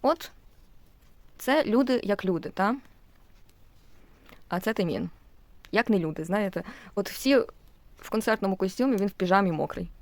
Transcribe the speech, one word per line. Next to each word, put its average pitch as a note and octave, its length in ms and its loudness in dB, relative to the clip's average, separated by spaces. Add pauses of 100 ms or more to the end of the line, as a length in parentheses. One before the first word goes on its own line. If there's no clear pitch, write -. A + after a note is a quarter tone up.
От, D4 300 -2 (1040)
це C#4+ 260 2
люди B3 400 2
як G3 220 -2
люди, F3 240 0
та? G3+ 260 0 (1700)
А F3 120 -2
це A3 140 -2
Тимін. F3+ 360 -2 (640)
Як A3+ 180 2
не G#3 100 4
люди, D#3+ 240 -4
знаєте. F#3 400 -2 (320)
От G3+ 140 -2
всі C4+ 360 4 (540)
в - 100 -18
концертному G#3+ 460 0
костюмі, A#3+ 400 0
він G3 120 0
в F#3+ 40 -4
піжамі F#3 400 2
мокрий. D#3 380 -4 (120)